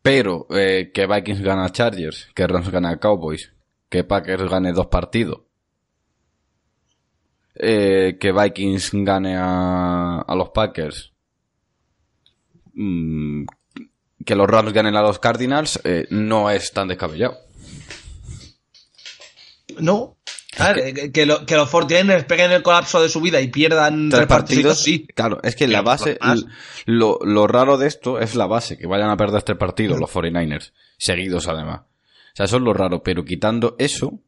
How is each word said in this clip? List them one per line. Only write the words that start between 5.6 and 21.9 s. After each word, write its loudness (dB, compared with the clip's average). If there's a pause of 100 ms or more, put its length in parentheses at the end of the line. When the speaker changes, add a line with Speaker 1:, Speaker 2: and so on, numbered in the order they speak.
Speaker 1:
eh, 2
que 2
Vikings 0
gane 0
a, 0
a -6
los -2
Packers, -6 (1600)
mm, -4 (800)
que 0
los 4
Rams 4
ganen 2
a 4
los 2
Cardinals, -2
eh, 0
no 0
es -2
tan -4
descabellado. -4 (2500)
Speaker 2:
No. 0 (420)
A 2
Speaker 1:
Es 2
Speaker 2:
ver, -2
Speaker 1:
que -10
Speaker 2:
que, -10
que 2
lo-, 2
que 0
los 4
forty-niners 4